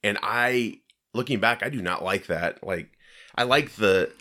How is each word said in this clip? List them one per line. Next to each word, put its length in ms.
And 180
I, 560
looking 280
back, 240
I 60
do 120
not 220
like 220
that. 380
Like, 260
I 80
like 340
the, 340